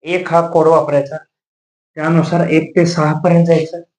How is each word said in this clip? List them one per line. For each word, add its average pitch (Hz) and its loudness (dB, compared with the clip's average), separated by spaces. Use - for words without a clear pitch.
एक 175 -6
हा 165 2
कोड 165 2
वापरायचा, 147 0
त्यानुसार 165 0
एक 160 0
ते 175 4
सहा 156 -2
पर्यंत 170 4
जायचं. 165 0